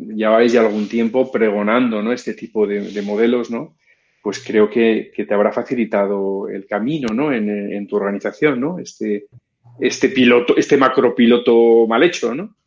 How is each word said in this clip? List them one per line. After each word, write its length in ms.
lleváis 440
ya 80
algún 280
tiempo 420
pregonando, 720
¿no? 100
Este 220
tipo 320
de, 140
de 220
modelos, 460
¿no? 280
Pues 220
creo 240
que, 460
que 100
te 100
habrá 180
facilitado 960
el 180
camino, 480
¿no? 180
En, 160
en 380
tu 80
organización, 680
¿no? 200
Este, 460
este 300
piloto, 480
este 200
macropiloto 1080
mal 160
hecho, 320
¿no? 220